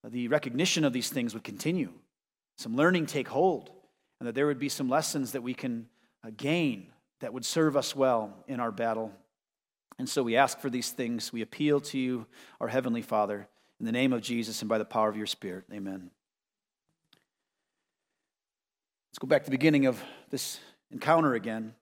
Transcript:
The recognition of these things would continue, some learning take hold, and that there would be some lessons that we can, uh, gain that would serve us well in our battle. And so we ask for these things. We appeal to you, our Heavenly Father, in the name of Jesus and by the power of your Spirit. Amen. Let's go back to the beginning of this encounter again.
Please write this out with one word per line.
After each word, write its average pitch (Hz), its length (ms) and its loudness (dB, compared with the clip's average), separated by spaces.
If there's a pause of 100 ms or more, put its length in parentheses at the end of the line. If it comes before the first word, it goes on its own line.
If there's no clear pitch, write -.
The 120 260 -4
recognition 147 560 2
of 127 80 4
these 123 160 -2
things 117 240 -2
would 113 100 -10
continue, 117 480 -2 (640)
some 113 180 -6
learning 165 300 4
take 139 220 -4
hold, 151 420 0 (500)
and 123 80 -8
that 113 60 -6
there 139 140 2
would 139 120 -2
be 139 100 -2
some 131 200 -2
lessons 143 440 0
that 127 100 -4
we 127 100 -6
can, 117 360 -6 (340)
uh, 113 120 -14
gain 135 520 0 (320)
that 107 140 -8
would 123 120 -8
serve 156 300 2
us 135 200 0
well 117 520 2
in 131 120 -6
our 117 120 -2
battle. 110 400 -2 (880)
And 131 100 -6
so 139 140 0
we 117 140 2
ask 135 240 4
for 139 100 -4
these 123 220 -4
things. 120 420 -6
We 113 80 -6
appeal 143 400 2
to 143 160 -8
you, 127 300 -2 (320)
our 117 80 -4
Heavenly 120 340 0
Father, 104 460 -2 (320)
in 117 80 -6
the 113 40 -2
name 127 220 2
of 117 80 0
Jesus 113 400 -4
and 110 80 -6
by 110 80 2
the 104 80 0
power 110 240 2
of 107 80 -4
your 107 80 -4
Spirit. 95 460 -8
Amen. 95 400 -10 (3000)
Let's - 80 -16
go 131 80 -6
back 143 160 4
to - 60 -10
the 131 80 2
beginning 143 300 6
of 120 160 0 (260)
this - 300 -6 (320)
encounter 151 420 4
again. 110 480 -4